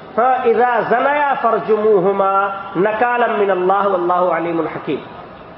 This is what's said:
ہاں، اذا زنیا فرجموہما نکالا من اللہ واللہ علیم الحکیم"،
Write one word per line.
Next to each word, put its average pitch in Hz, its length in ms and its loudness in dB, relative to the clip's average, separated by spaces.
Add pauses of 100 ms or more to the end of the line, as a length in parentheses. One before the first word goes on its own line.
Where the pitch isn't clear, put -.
(180)
ہاں، 254 160 4 (100)
اذا 233 440 2
زنیا 277 540 2
فرجموہما 196 1080 2 (280)
نکالا 226 500 0
من 202 240 0
اللہ 190 360 2
واللہ 180 500 0
علیم 165 240 -2
الحکیم"، - 360 -6 (600)